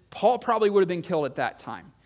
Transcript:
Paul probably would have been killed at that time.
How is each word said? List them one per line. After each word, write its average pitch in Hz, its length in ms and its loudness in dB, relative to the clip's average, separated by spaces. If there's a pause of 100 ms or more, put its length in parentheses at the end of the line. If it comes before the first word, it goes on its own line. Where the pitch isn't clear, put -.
Paul 233 300 0
probably 220 300 2
would 202 100 4
have 190 80 4
been 175 140 -4
killed 156 240 -2
at 131 100 -8
that 127 240 -4
time. 98 320 -14 (140)